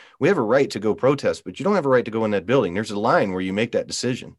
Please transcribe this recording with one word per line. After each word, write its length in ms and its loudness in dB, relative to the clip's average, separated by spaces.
we 100 2
have 100 4
a 40 0
right 280 4
to 100 -8
go 140 0
protest, 500 0
but 140 -12
you 60 -8
don't 120 2
have 100 0
a 40 2
right 140 4
to 60 -8
go 140 -2
in 80 0
that 140 -2
building. 280 2
There's 160 -4
a 80 -6
line 340 2
where 80 -4
you 120 -4
make 200 -2
that 140 -2
decision. 520 -6